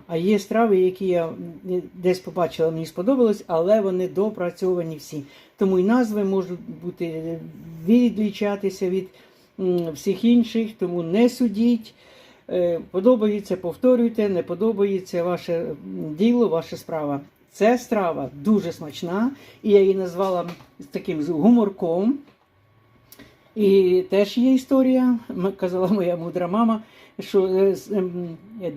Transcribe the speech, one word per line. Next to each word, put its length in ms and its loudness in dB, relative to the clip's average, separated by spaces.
а 100 -4
є 220 2
страви, 400 2
які 280 0
я 220 0
десь 260 0
побачила, 520 -2
мені 140 -6
сподобалось, 640 0
але 340 2
вони 260 -2
допрацьовані 880 -2
всі. 280 -12
Тому 220 2
і 40 4
назви 400 2
можуть 360 -2
бути, 560 -8
відлічатися 1000 0
від, 180 -2
м, 320 0
всіх 320 -4
інших, 460 2
тому 240 -2
не 260 4
судіть. 640 0
Е, 300 0
подобається, 680 2
повторюйте, 720 2
не 140 0
подобається, 800 -2
ваше, 300 -4
м, 220 -4
діло, 320 2
ваша 300 -4
справа. 440 -6
Ця 260 2
страва 560 -4
дуже 380 0
смачна, 600 -4
і 60 -2
я 120 8
її 140 4
назвала 540 -4
з 60 -20
таким 360 -6
з 80 -4
гуморком. 880 2
І 540 6
теж 280 2
є 160 4
історія, 680 2
м, 280 -2
казала 300 0
моя 300 0
мудра 300 -4
мама, 340 0
що, 280 2
е, 240 2
с-, 240 -6
ем, 420 -4